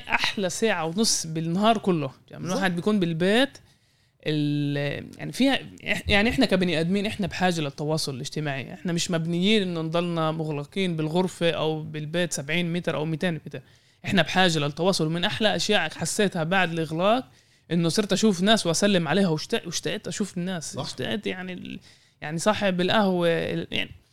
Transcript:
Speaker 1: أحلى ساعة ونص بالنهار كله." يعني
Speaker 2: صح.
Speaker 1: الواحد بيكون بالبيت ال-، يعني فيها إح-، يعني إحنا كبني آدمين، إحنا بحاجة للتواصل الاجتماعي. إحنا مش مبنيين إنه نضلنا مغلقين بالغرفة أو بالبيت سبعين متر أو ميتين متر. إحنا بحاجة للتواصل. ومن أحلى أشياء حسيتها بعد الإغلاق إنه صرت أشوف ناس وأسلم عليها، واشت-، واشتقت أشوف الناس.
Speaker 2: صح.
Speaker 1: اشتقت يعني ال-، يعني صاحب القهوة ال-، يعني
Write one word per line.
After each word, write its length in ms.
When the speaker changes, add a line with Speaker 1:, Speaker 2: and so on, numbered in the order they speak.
Speaker 1:
أحلى 400
ساعة 360
ونص 420
بالنهار 500
كله." 340
يعني 160
Speaker 2:
صح. 40
Speaker 1:
الواحد 240
بيكون 240
بالبيت 580
ال-، 920
يعني 140
فيها 240
إح-، 520
يعني 220
إحنا 160
كبني 340
آدمين، 260
إحنا 220
بحاجة 340
للتواصل 540
الاجتماعي. 580
إحنا 200
مش 180
مبنيين 500
إنه 200
نضلنا 500
مغلقين 640
بالغرفة 540
أو 340
بالبيت 500
سبعين 400
متر 220
أو 100
ميتين 280
متر. 280
إحنا 160
بحاجة 380
للتواصل. 480
ومن 160
أحلى 320
أشياء 340
حسيتها 540
بعد 280
الإغلاق 580
إنه 180
صرت 240
أشوف 280
ناس 260
وأسلم 400
عليها، 200
واشت-، 380
واشتقت 420
أشوف 300
الناس. 360
Speaker 2:
صح. 80
Speaker 1:
اشتقت 460
يعني 260
ال-، 260
يعني 160
صاحب 440
القهوة 460
ال-، 440
يعني 200